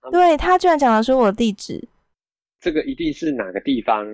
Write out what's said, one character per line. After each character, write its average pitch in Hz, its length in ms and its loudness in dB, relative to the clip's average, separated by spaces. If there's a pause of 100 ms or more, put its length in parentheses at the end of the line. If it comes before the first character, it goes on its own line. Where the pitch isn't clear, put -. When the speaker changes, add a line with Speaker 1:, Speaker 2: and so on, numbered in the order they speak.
Speaker 1:
他 127 80 -16
们 349 100 2
Speaker 2:
对， 339 180 4
他 359 200 2
居 359 100 0
然 330 100 4
讲 254 180 4
得 220 80 2
出 262 140 2
我 226 140 4
地 214 220 0
址。 - 340 -14 (720)
Speaker 1:
这 - 120 -4
个 151 120 -2
一 135 120 -8
定 156 180 -4
是 156 180 -6
哪 104 200 -6
个 95 80 -8
地 127 220 -2
方 107 320 -2